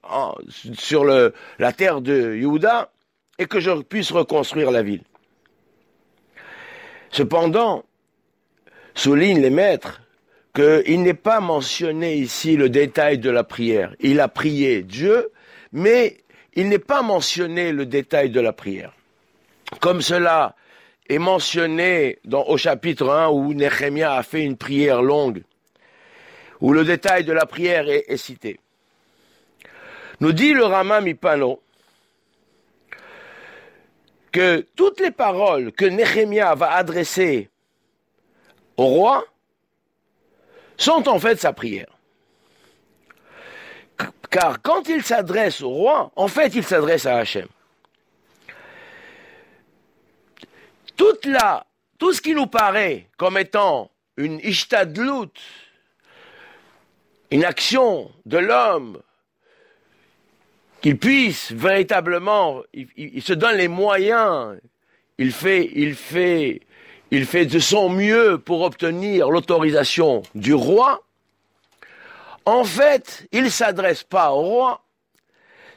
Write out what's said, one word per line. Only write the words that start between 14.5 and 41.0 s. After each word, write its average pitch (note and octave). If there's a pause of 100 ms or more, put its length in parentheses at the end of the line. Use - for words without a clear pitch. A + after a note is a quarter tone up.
Dieu, F3 (400)
mais A3 (380)
il F#3+
n'est G3+
pas C#4
mentionné F3
le C#3
détail C#3
de B2
la A2+
prière. F#2+ (840)
Comme F3+
cela E3 (540)
est C#3+
mentionné E3+
dans, C3+
au C3+
chapitre C#3+
un, D#3
où C#3+
Néhémia C#3+
a B2+
fait D#3
une C#3
prière C#3
longue, C3 (1200)
où C3
le D#3
détail F3+
de D#3+
la D#3+
prière E3+
est, C#3+
est C#3
cité. A2+ (1600)
Nous D#3+
dit G3+
le A#3
Rama G3
Mipano D3 (2750)
que F3
toutes G4
les F4+
paroles F#3
que F#3+
Néhémia G#3
va D#3
adresser E3+ (1300)
au C3+
roi A3 (1500)
sont D#4